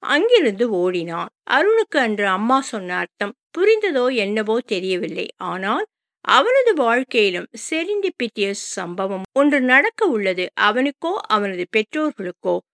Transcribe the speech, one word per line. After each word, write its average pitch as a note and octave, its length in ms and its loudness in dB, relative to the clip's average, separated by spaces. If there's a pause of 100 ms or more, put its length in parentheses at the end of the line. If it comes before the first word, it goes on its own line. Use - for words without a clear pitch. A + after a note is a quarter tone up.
அங்கிருந்து D4 680 2
ஓடினான். F3 600 -2 (180)
அருணுக்கு G4 500 2
அன்று G#3+ 280 0
அம்மா G#3+ 340 2
சொன்ன F#3 360 -8
அர்த்தம் G3+ 380 -6 (160)
புரிந்ததோ F#4+ 540 2 (100)
என்னவோ G#3+ 400 0 (100)
தெரியவில்லை. F3+ 640 -4 (160)
ஆனால் F#3+ 420 -4 (400)
அவனது A4+ 500 4
வாழ்க்கையிலும் A3+ 720 0 (120)
செரிண்டிபிட்டியஸ் D#4+ 1120 -4
சம்பவம் F#3+ 640 -6
ஒன்று C#4 280 4
நடக்க C4 460 2
உள்ளது. F#3+ 380 0 (160)
அவனுக்கோ C4 500 0 (160)
அவனது G3+ 440 -2
பெற்றோர்களுக்கோ G#3+ 840 -2 (180)